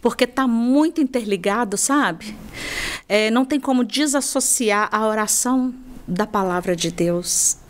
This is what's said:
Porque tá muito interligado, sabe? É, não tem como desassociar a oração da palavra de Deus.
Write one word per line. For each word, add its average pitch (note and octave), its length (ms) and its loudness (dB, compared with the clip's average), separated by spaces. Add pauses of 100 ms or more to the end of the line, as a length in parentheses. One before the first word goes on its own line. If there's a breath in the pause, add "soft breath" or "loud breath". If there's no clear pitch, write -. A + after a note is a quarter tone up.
Porque A#3+ 240 2
tá C4 220 0
muito C4+ 540 2
interligado, G#3 760 -2
sabe? F#3+ 600 0 (720 loud breath)
É, G#3+ 220 4
não B3 120 4
tem C4+ 160 0
como B3+ 240 2
desassociar B3+ 1080 0
a G#3+ 160 2
oração B3 680 0 (340)
da G3 180 0
palavra F#3 500 0
de E3+ 160 -2
Deus. F3 680 0 (120)